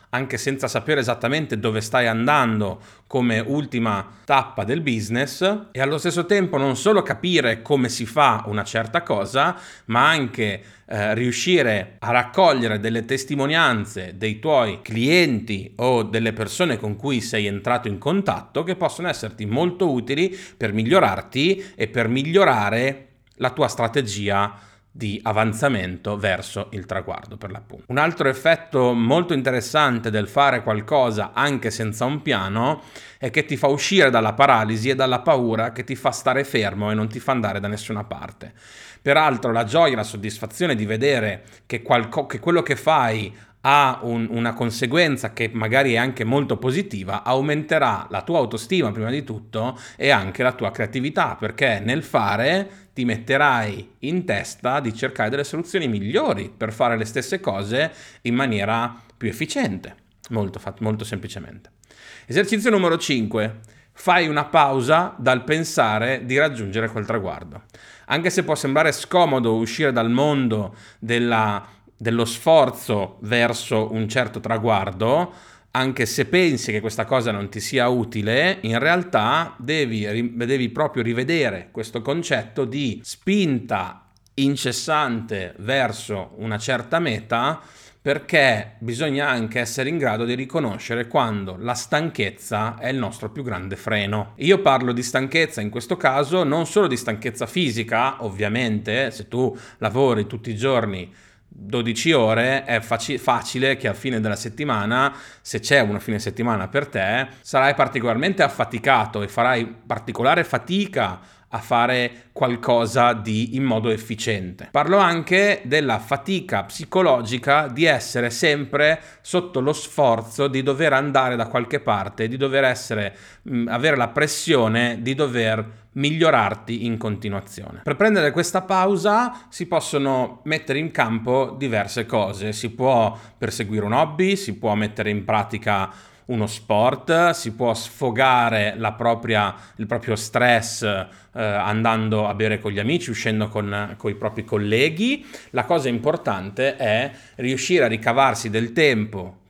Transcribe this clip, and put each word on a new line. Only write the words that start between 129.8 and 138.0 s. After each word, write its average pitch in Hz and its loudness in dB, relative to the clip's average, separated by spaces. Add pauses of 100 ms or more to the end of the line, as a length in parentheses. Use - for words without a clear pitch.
mettere 151 -2
in 160 -4
campo 123 0
diverse 113 -2
cose. 101 -2
Si 110 -6
può 120 2 (200)
perseguire 107 -4
un 107 -2
hobby, 156 2
si 110 -8
può 107 0
mettere 107 -2
in 104 -2
pratica 101 -2 (380)
uno 113 0
sport, 131 2
si 117 -4
può 117 0
sfogare 117 2